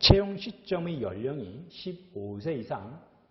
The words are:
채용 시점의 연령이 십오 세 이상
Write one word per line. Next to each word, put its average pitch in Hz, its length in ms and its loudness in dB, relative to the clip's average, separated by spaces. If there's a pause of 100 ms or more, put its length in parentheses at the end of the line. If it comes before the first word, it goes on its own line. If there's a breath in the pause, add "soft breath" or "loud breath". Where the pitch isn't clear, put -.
채용 196 360 8
시점의 175 640 -6
연령이 113 680 -6
십오 101 720 -10
세 156 140 -4
이상 117 440 -8 (320)